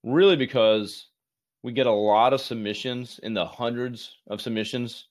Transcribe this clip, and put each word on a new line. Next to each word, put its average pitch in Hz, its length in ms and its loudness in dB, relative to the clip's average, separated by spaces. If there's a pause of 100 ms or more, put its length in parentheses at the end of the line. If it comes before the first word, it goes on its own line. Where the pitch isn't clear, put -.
really 170 320 4
because 110 720 0 (560)
we 123 80 -8
get 123 160 2
a 120 40 4
lot 107 400 4
of 135 100 0
submissions, 120 800 -8
in 113 100 -8
the 95 100 -2
hundreds 120 720 -8 (100)
of 104 120 -10
submissions 117 720 -6